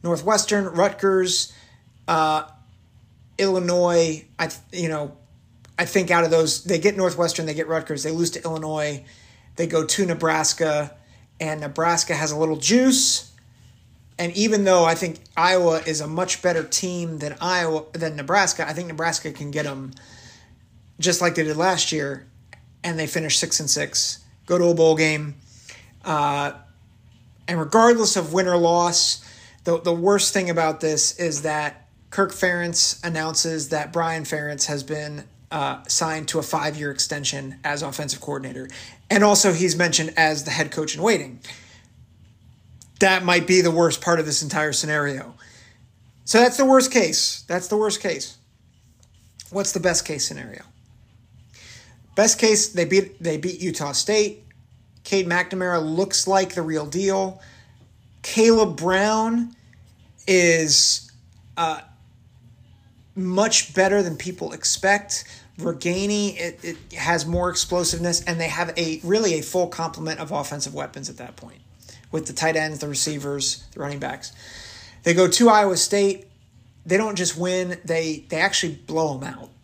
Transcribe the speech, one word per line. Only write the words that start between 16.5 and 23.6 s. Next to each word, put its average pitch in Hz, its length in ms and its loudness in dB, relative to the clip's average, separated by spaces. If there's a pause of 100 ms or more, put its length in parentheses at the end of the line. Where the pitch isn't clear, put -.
team 175 540 -6
than 147 200 -8
Iowa, 165 540 -2
than 160 240 -6
Nebraska, 165 500 0
I 151 60 -6
think 175 160 -8
Nebraska 160 420 -6
can 143 200 -10
get 151 140 -4
'em 135 280 -10 (1080)
just 175 220 0
like 170 140 2
they 160 80 0
did 151 120 -2
last 175 380 0
year, 139 340 -6 (560)
and 170 160 -4
they 151 80 -4
finish 156 300 -2
six 170 240 -2